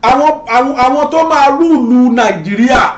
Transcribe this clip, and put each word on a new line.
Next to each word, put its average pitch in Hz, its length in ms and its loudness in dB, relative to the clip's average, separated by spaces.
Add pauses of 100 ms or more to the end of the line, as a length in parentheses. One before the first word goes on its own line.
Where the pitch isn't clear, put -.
Àwọn, 277 440 0
àwọn, 254 300 -2
àwọn 277 340 0
tó 320 180 0
máa 285 220 2
rúùlù 247 640 2
Nàìjíríà 208 840 0